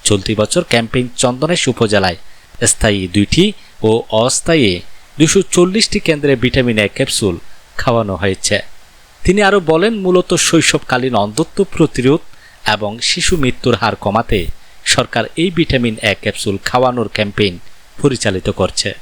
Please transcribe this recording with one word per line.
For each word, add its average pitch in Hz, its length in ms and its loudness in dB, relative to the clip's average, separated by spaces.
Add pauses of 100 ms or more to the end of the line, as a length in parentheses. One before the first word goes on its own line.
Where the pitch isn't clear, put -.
চলতি 101 360 0
বছর 175 220 0 (100)
ক্যাম্পেইন 120 340 0 (160)
চন্দনাইশ 135 400 0 (100)
উপজেলায় 98 460 2 (520)
স্থায়ী 104 300 2 (140)
দুইটি 101 300 2 (440)
ও - 20 6 (320)
অস্থায়ী 131 480 2 (460)
দুশো 160 240 4 (140)
চল্লিশটি 185 520 2
কেন্দ্রে 147 260 2 (100)
ভিটামিন 120 420 2
এ - 20 2 (100)
ক্যাপসুল 107 380 -2 (460)
খাওয়ানো 113 420 0
হয়েছে। 98 340 0 (680)
তিনি 196 260 2
আরও 202 100 4 (120)
বলেন, 185 220 2 (120)
মূলত 180 260 2 (180)
শৈশবকালীন 131 680 0 (100)
অন্ধত্ব 110 340 -4 (160)
প্রতিরোধ 143 460 2 (540)
এবং 101 160 -4 (200)
শিশু - 320 0
মৃত্যুর 123 380 0
হার 107 140 0 (100)
কমাতে 107 360 0 (540)
সরকার 117 300 -2 (180)
এই 190 140 0
ভিটামিন 123 380 0 (160)
এ - 20 2 (100)
ক্যাপসুল 101 340 -2 (120)
খাওয়ানোর 123 480 0
ক্যাম্পেইন 101 380 0 (440)
পরিচালিত 110 520 0
করছে। - 400 -2 (120)